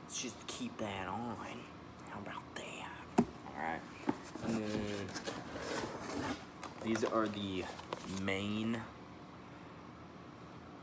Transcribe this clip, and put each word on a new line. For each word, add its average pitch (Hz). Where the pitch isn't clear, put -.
Let's -
just -
keep -
that 98
on. 110
How -
about -
that? -
All -
right. 80
And 110
then 104
these 110
are 110
the 98
main 104